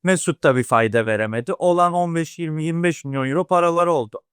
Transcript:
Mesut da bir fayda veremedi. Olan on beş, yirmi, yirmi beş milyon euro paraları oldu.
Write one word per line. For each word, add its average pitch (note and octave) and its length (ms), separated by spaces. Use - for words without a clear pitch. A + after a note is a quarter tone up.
Mesut F3 420
da C3+ 120
bir B2 80
fayda A2+ 420
veremedi. A2 460
Olan F3 400
on F3 220
beş, E3 240
yirmi, D#3 260
yirmi E3 180
beş E3+ 220
milyon C3+ 260
euro E3+ 160
paraları F3 460
oldu. B2 280